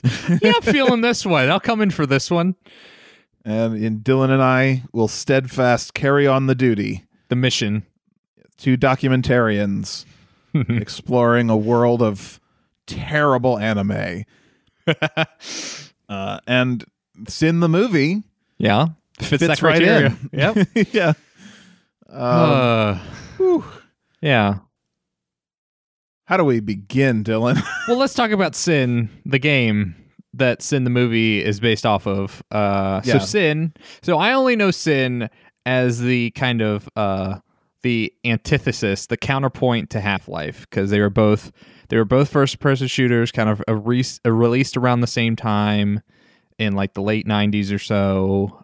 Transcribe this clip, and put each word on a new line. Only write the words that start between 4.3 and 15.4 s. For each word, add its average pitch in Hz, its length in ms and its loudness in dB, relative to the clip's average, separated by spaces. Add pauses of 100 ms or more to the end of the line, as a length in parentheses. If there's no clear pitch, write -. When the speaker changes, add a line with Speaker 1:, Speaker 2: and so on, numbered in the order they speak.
Speaker 1:
and 135 120 2
I 127 400 2 (100)
will 113 140 0
steadfast 127 880 0
carry 143 320 2
on 135 220 2
the 127 80 2
duty. 104 480 0 (240)
Speaker 2:
The 123 80 -2
mission. 113 480 -2 (720)
Speaker 1:
Two 131 200 2
documentarians 123 1300 0 (260)
Speaker 2:
<laughs> - 240 -10 (140)
Speaker 1:
exploring 120 840 0
a 110 60 2
world 120 460 2
of 104 380 -4 (480)
terrible 131 680 0
anime. 104 680 -4 (600)
Speaker 2:
<laughs> 156 280 -4 (960)